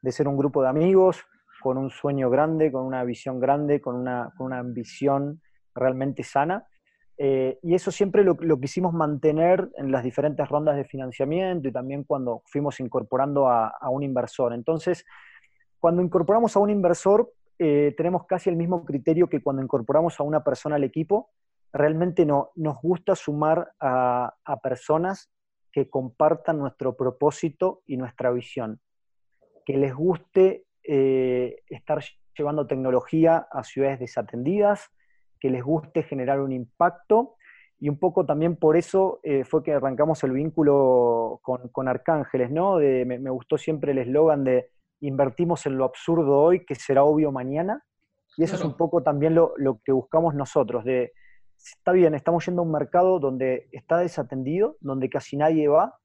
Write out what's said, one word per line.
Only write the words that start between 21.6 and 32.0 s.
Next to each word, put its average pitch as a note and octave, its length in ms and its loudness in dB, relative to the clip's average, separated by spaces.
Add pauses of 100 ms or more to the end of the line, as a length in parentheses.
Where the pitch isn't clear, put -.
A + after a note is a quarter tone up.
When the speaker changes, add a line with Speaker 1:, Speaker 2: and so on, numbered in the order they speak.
Speaker 1:
Realmente D#3+ 540 2
no, C#3+ 300 0
nos D3+ 260 -4
gusta F3 340 0
sumar D3+ 640 -2
a, B2+ 540 0 (100)
a C#3+ 160 -6
personas D#3+ 720 -4 (400)
que C#3 200 -2
compartan D#3 680 0
nuestro C3 400 -6
propósito C#3+ 880 -2
y C3+ 120 -8
nuestra B2+ 340 -4
visión, A#2+ 480 -8 (880)
que C3+ 100 -2
les C#3 160 0
guste, F#3 720 0 (180)
eh, C3 840 0
estar - 360 -6 (320)